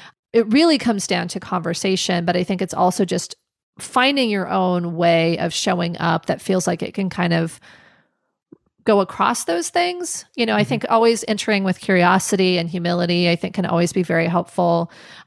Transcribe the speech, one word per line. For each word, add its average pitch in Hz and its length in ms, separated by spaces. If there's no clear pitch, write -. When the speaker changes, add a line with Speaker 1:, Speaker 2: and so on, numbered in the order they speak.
Speaker 1:
It 226 200
really 311 260
comes 208 300
down 175 200
to 180 120
conversation, 175 840
but 175 120
I 180 80
think 185 180
it's 185 100
also 180 320
just 175 300
finding 262 500
your 196 180
own 180 460
way 165 440
of 170 140
showing 175 460
up 165 280
that - 140
feels 185 280
like 170 160
it - 100
can 190 160
kind 175 220
of 165 260
go 202 160
across 202 420
those 339 280
things. 359 540
You 233 100
know, 214 80
I 208 60
Speaker 2:
Mm-hmm. 208 80
Speaker 1:
think 233 200
always 226 380
entering 208 380
with 185 160
curiosity 185 760
and 165 120
humility, 175 580
I 170 60
think, 180 220
can 185 100
always 170 260
be 180 120
very 165 240
helpful. 170 640